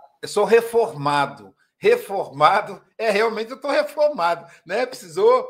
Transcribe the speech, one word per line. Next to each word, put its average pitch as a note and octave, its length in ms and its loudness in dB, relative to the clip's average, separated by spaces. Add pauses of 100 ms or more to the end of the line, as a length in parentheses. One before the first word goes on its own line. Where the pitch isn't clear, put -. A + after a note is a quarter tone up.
(220)
Eu - 80 -14
sou G3+ 160 0
reformado. D3 1080 0 (240)
Reformado, F#3+ 1040 0 (160)
é, A3 120 -2
realmente A3 420 -2
eu C4+ 80 -16
tô C#4+ 100 -8
reformado, D4 800 -2 (160)
né? G#3 200 -4
Precisou G#3+ 640 0